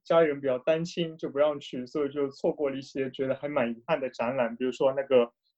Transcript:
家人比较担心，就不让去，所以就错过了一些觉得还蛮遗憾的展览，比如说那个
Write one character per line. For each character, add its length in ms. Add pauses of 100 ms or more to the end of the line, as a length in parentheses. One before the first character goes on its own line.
家 180
人 200
比 60
较 120
担 260
心， 320
就 120
不 80
让 220
去， 260
所 200
以 60
就 180
错 220
过 180
了 60
一 60
些 300
觉 160
得 80
还 120
蛮 240
遗 140
憾 160
的 80
展 260
览， 220
比 80
如 60
说 220
那 100
个 280 (260)